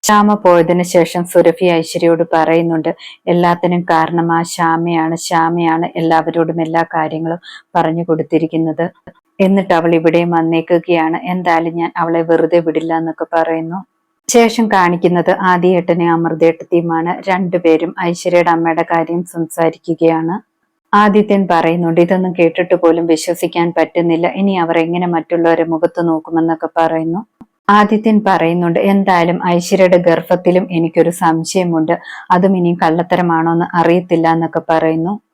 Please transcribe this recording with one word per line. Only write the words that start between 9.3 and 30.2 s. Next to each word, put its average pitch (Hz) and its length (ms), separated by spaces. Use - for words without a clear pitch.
എന്നിട്ട് 190 340
അവൾ 170 200
ഇവിടെയും 170 360
വന്നേക്കുകയാണ്, 165 920
എന്തായാലും 170 520
ഞാൻ 165 200
അവളെ 165 260
വെറുതെ 165 380
വിടില്ല" 160 380
എന്നൊക്കെ 165 340
പറയുന്നു. 165 480
ശേഷം 233 400
കാണിക്കുന്നത് 175 720
ആദിയേട്ടനെ 180 680
അമൃതേട്ടത്തിയുമാണ്. 165 1000
രണ്ടുപേരും 175 760
ഐശ്വര്യയുടെ 175 500
അമ്മയുടെ 165 400
കാര്യം 170 340
സംസാരിക്കുകയാണ്. 165 1120
ആദിത്യൻ 208 540
പറയുന്നുണ്ട്, 165 540
"ഇതൊന്നും 185 320
കേട്ടിട്ട് 175 420
പോലും 170 320
വിശ്വസിക്കാൻ 170 680
പറ്റുന്നില്ല, 165 560
ഇനി 190 280
അവർ 165 220
എങ്ങനെ 170 280
മറ്റുള്ളവരെ 170 580
മുഖത്ത് 165 420
നോക്കുമെന്നൊക്കെ" 165 680
പറയുന്നു. 165 440
ആദിത്യൻ 214 560
പറയുന്നുണ്ട്, 170 560
"എന്തായാലും 190 580
ഐശ്വര്യയുടെ 180 500
ഗർഭത്തിലും 175 720